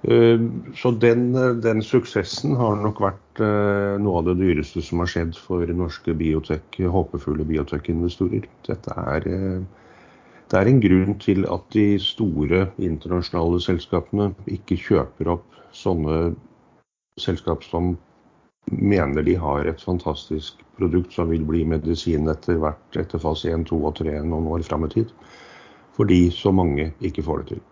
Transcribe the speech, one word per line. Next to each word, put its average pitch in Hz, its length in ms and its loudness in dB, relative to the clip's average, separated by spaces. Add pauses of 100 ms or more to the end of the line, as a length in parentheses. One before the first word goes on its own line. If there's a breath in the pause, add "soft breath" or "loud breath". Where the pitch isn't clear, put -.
Eh, 117 380 6 (340)
så - 240 0
den, 120 380 4
eh, 127 160 2 (100)
den 110 180 2
suksessen 117 760 0
har 113 160 2
nok 107 240 -2
vært, - 400 -4
eh, 101 640 0
noe 92 160 2
av 82 60 0
det 90 160 2
dyreste 85 420 0
som 85 160 -4
har 90 80 0
skjedd 82 320 -4
for 87 260 -4
norske 85 540 -4
biotech, 80 560 -2 (160)
håpefulle 78 560 -2
biotech-investorer. 82 1000 -2 (180)
Dette - 300 -8
er, 78 320 -2
eh, 92 340 -4 (840 loud breath)
det 92 100 2
er 98 80 4
en 131 140 8
grunn 92 400 4
til 95 260 2
at - 240 -6
de 104 320 4
store 90 760 0
internasjonale 87 840 -2
selskapene 92 720 -2 (140)
ikke 98 260 -4
kjøper - 640 0
opp - 100 -14 (260 loud breath)
sånne 80 640 -2 (840)
selskap 85 420 -4
som 87 340 -2 (760)
mener 78 500 2
de 85 140 2
har 73 320 -2
et 78 120 -6
fantastisk 78 760 -6 (260)
produkt 87 320 0
som 82 180 -2
vil 80 140 0
bli 80 200 0
medisin 80 640 0
etter 80 320 0
hvert, - 380 -4
etter - 240 -4
fase 80 320 -2
en, 82 120 -2
to 82 120 -2 (100)
og 76 80 -2
tre 76 240 -4
noen 80 320 -2
år 80 140 -2
frem 78 200 -2
i 76 40 -4
tid, 113 240 -2 (840 loud breath)
fordi 90 380 6
så 98 200 0
mange 80 480 2
ikke 78 220 -4
får 76 220 -4
det - 100 -14
til. - 60 -10 (120)